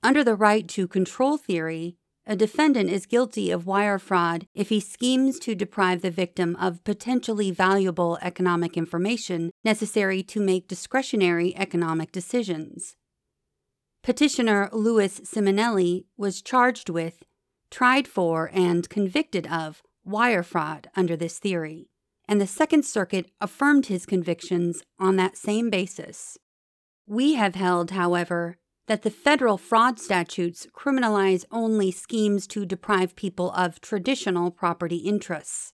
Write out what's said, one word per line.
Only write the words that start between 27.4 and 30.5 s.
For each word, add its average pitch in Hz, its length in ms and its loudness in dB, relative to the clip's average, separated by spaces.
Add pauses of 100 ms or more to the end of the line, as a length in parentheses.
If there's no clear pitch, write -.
held, 180 360 0
however, 175 680 -2 (280)
that 214 160 -2
the 220 60 0
federal 254 480 2
fraud 233 400 2
statutes 175 800 -4